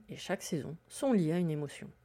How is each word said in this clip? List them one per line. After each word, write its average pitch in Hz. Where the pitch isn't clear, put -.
et -
chaque -
saison 156
sont 269
liés 165
à 175
une 170
émotion. 147